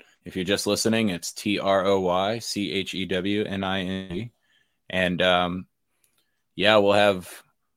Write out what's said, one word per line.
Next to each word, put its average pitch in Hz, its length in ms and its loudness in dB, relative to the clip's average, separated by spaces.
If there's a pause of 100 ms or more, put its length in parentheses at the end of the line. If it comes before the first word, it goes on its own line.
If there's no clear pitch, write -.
(240)
if 90 120 -12
you're 92 80 -2
just 95 220 -2
listening, 110 420 0
it's 85 240 -6
T 101 260 -4
R 98 260 0
O 98 160 2
Y 95 380 -2
C 101 340 -6
H 92 220 -6
E 92 120 -4
W 95 380 -2
N 98 200 -6
I 95 160 -2
N 95 300 -6
G. 107 200 -8 (580)
And, 90 320 -2
um, 90 460 2 (880)
yeah, 104 220 4
we'll 101 160 6
have 101 360 4 (480)